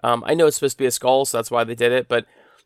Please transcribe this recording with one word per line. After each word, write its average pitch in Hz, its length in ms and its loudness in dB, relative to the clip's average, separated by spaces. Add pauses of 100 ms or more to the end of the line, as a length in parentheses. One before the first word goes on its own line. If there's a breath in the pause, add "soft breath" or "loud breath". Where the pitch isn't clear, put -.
Um, 117 240 0
I 147 80 0
know 165 120 4
it's 147 100 2
supposed - 220 -4
to - 40 -6
be 131 40 2
a 123 40 0
skull, 131 340 0
so 127 120 -4
that's 113 140 -4
why 117 140 0
they 117 100 -8
did 120 180 0
it, 127 160 -2
but 117 160 -2 (420 soft breath)